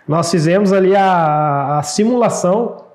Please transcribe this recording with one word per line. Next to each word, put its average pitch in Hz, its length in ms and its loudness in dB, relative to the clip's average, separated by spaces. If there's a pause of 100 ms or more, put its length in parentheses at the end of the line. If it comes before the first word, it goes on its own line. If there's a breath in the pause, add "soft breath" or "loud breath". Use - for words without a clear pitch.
nós 160 220 -2
fizemos 185 440 2
ali 190 220 2
a, 151 840 0
a 143 40 -2
simulação, 220 1000 -2 (100)